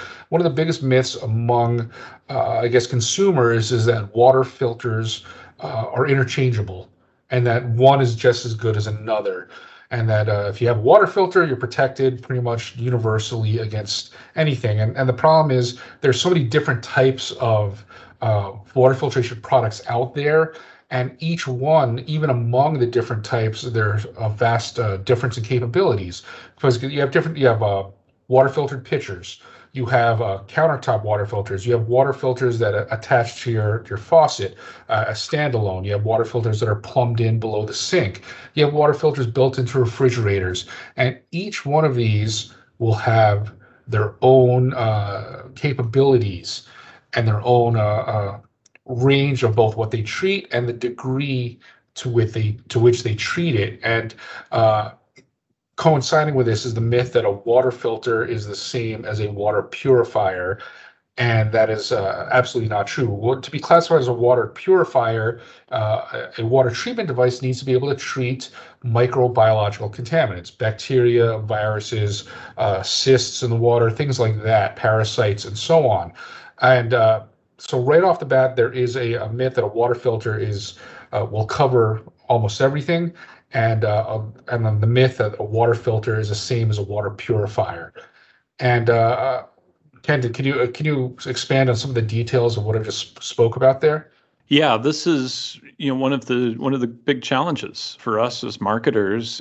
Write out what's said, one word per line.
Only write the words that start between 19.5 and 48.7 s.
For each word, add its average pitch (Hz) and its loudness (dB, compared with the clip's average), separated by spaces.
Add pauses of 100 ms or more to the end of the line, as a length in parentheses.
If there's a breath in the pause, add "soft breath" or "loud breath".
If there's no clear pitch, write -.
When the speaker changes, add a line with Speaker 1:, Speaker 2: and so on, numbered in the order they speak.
Speaker 1:
out 123 -4
there. 156 2 (380 loud breath)
And 127 -4
each 165 -4
one, 131 2
even 151 -2
among 127 2
the 120 2
different 117 -2
types, 110 -2
there's 107 -2 (120)
a 110 -4
vast, 117 -2
uh, 107 -2
difference 120 0
in 113 -6
capabilities. 117 -2 (340 loud breath)
Because 123 0
you 143 -4
have 139 0
different, 160 -2
you 135 4
have, 110 2
uh, 98 -2 (420)
water 131 6
filtered 139 -4
pitchers, 101 -8 (300 loud breath)
you 131 -6
have, 117 2
uh, 98 -4
countertop 131 0
water 104 -2
filters, 98 -6
you 120 0
have 113 0
water 131 2
filters 123 -2
that 107 0
a-, 101 -4
attach - 0
to 120 -4
your, 107 -2
your 101 -8
faucet, - 2 (320 loud breath)
uh, 107 0
as 107 -8
standalone. 110 -2
You 101 -4
have 104 -2
water 113 0
filters 113 -2
that 113 -2
are 104 0
plumbed 117 -2
in 113 2
below 107 -4
the - -8
sink. - -2 (300 loud breath)
You 151 4
have 147 0
water 147 4
filters 139 0
built 131 2
into 131 -2
refrigerators. 107 0 (320 loud breath)
And 127 0 (140)
each 190 -8
one 151 2
of 131 2
these 107 0 (260 soft breath)
will 113 2
have 107 2 (340 soft breath)
their 107 -2
own, 127 6
uh, 104 -4 (120)
capabilities 123 0 (460 loud breath)
and 120 0
their 107 0
own, 120 4
uh, - 2
uh, 104 -2 (460)